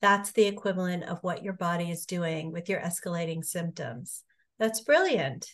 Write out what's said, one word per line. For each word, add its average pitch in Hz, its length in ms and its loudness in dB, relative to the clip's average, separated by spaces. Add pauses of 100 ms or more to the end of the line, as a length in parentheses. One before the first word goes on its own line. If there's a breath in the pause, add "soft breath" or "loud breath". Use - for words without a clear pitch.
That's 202 320 4
the 214 140 6
equivalent 185 580 -2
of 180 180 -6
what 180 200 -2
your 196 100 -6
body 175 380 0
is 165 160 -6
doing 160 460 -2
with 170 180 -6
your 185 100 0
escalating 170 640 -4
symptoms. 160 800 -6 (360)
That's 220 220 0
brilliant. 294 720 4